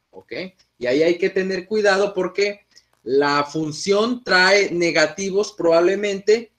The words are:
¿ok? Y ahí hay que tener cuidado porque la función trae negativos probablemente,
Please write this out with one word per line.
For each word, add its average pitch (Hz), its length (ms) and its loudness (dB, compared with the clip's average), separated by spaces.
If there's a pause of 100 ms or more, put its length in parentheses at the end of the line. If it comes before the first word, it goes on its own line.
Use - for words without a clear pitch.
(100)
¿ok? - 220 -20 (460)
Y 117 80 -6
ahí 139 160 2
hay 175 160 2
que 185 120 0
tener 190 360 -4
cuidado 202 480 0
porque 196 520 -4 (360)
la 143 420 0
función 196 800 -2
trae 190 480 4
negativos 175 800 -2
probablemente, 196 1080 0